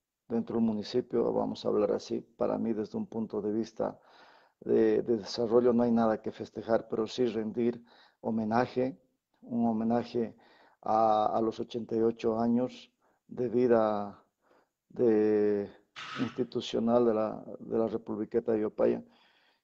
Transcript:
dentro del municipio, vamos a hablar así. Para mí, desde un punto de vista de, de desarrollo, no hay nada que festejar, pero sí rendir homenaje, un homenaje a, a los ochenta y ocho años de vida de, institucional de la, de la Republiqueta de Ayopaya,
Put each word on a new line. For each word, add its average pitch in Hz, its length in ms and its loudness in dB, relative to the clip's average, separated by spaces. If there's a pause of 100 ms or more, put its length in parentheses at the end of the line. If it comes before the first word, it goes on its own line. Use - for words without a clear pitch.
(280)
dentro 113 280 -4
del 117 100 2
municipio, 117 640 -2
vamos 110 320 -4
a 110 40 -2
hablar 104 240 2
así. 113 280 -4
Para 107 380 -4
mí, 110 160 -2
desde 107 240 -6
un 110 80 -6
punto 107 380 -6
de 104 80 -2
vista 107 480 -4 (640)
de, 110 420 2
de 117 140 0
desarrollo, 117 560 2
no 117 100 4
hay 120 80 2
nada 113 320 2
que 104 80 -6
festejar, 110 580 -4
pero 110 160 -2
sí 123 220 -2
rendir 113 560 -2 (380)
homenaje, 117 760 -2 (460)
un 117 240 -2
homenaje 113 680 -2 (460)
a, 110 440 2 (120)
a 113 40 0
los 110 180 -2
ochenta 117 360 -6
y 113 60 2
ocho 113 380 0
años 120 520 0 (360)
de 123 200 -4
vida 110 760 2 (640)
de, 107 800 4 (520)
institucional 120 840 0
de 117 80 4
la, 110 320 -2 (140)
de 113 180 -4
la 113 100 2
Republiqueta 110 640 -2
de 107 60 2
Ayopaya, 117 440 0 (600)